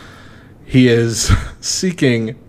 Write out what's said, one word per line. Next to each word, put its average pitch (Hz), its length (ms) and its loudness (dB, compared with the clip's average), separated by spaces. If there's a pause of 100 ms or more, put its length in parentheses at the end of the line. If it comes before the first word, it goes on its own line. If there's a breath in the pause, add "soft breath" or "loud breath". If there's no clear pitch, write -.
(640 loud breath)
He 127 240 4
is 117 420 0 (140)
<laughs> - 160 -16
seeking 123 760 -2 (140)